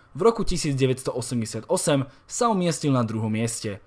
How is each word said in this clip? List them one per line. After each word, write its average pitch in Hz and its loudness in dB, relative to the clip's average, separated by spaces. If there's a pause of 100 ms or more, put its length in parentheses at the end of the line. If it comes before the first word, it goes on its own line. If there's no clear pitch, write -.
(140)
v 139 -4
roku 226 4
tisíc 147 0
deväťsto 127 0
osemdesiat 113 -4
osem 151 2 (240)
sa 233 0
umiestnil 170 0
na 127 4
druhom 110 -2
mieste. 110 -4